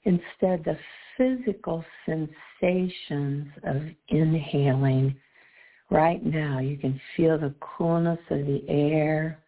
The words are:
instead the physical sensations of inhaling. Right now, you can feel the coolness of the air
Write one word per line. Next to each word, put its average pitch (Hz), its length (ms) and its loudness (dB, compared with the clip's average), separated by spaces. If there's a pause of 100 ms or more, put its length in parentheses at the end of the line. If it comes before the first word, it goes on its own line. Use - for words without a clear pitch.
instead 180 600 0
the 160 140 -4 (380)
physical 247 680 -2 (220)
sensations 156 1500 -2 (120)
of 147 260 -4 (180)
inhaling. 139 1120 2 (720)
Right 165 340 4
now, 151 360 -2
you 139 160 -2
can 135 220 -4 (180)
feel 160 220 4
the 143 220 -4
coolness 170 600 0 (100)
of 143 160 -2
the 143 220 -2
air 156 800 2